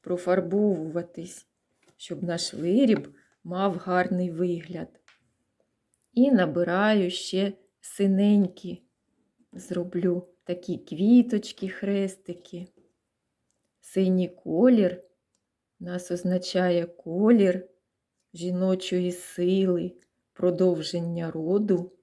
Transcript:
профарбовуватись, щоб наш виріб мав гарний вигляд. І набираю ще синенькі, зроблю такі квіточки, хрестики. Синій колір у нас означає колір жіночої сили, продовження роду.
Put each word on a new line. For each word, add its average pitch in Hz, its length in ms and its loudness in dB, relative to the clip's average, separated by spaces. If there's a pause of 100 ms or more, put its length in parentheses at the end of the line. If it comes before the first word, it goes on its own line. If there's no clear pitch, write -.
профарбовуватись, 180 1500 -2 (500)
щоб - 260 -12
наш 170 320 -6
виріб 190 640 2 (280)
мав 180 320 -2
гарний 180 540 0
вигляд. 165 720 -6 (1120)
І 262 180 4
набираю 180 800 2
ще 190 420 -4 (280)
синенькі, 196 1000 2 (680)
зроблю 180 760 -4 (160)
такі 175 340 -8
квіточки, 208 920 2
хрестики. 190 1000 -6 (1120)
Синій 185 480 0
колір 185 760 2 (760)
у 180 40 -14
нас 180 260 -8
означає 180 760 0
колір 185 840 2 (680)
жіночої 180 800 -2
сили, 180 800 0 (400)
продовження 170 1000 -2
роду. 180 600 0 (100)